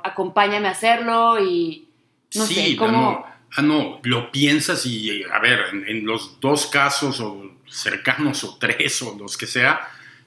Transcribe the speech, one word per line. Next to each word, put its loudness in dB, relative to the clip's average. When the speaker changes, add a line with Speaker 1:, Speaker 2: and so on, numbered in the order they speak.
Speaker 1:
acompáñame 0
a -4
hacerlo", 4
y -2
no 0
Speaker 2:
Sí, 0
Speaker 1:
sé, 2
Speaker 2:
ah, -2
Speaker 1:
¿cómo? 2
Speaker 2:
no. 0
Ah, 2
no, 0
lo -2
piensas 2
y, -4
a -2
ver, 4
en, -6
en -4
los -6
dos 2
casos, 0
o -8
cercanos, -2
o -10
tres, -2
o -10
los -10
que -8
sea, 0